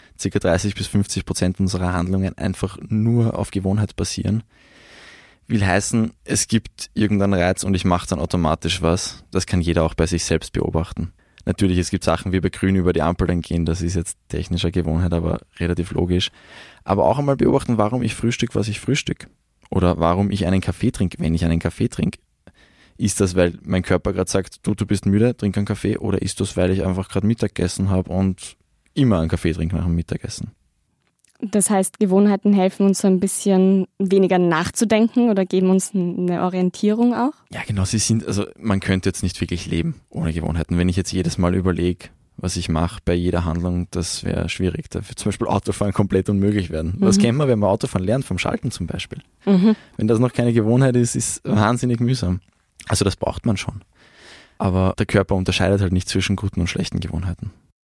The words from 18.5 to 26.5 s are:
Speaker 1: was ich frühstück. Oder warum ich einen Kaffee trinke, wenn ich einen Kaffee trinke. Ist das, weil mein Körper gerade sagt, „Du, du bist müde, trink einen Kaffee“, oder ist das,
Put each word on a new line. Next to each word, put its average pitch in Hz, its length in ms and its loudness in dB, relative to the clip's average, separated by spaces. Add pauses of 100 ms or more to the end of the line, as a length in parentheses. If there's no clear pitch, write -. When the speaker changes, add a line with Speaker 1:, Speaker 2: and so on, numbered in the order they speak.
Speaker 1:
was 104 140 -2
ich 101 120 -6
frühstück. - 480 -4 (420)
Oder 87 280 2
warum 87 320 2
ich 98 160 -2
einen 95 140 2
Kaffee - 320 -2
trinke, - 260 -4
wenn 82 160 0
ich 80 100 0
einen 82 140 2
Kaffee 95 300 -2
trinke. - 300 -4 (800)
Ist 104 220 0
das, 92 140 2
weil 87 300 2
mein 92 180 0
Körper 95 300 0
gerade 92 180 -2
sagt, - 360 -4
„Du, 107 80 0
du 101 120 -2
bist 98 200 0
müde, 107 280 2
trink 101 220 -2
einen 101 80 -2
Kaffee“, 101 320 -4
oder 98 240 -2
ist - 200 -4
das, 98 180 -4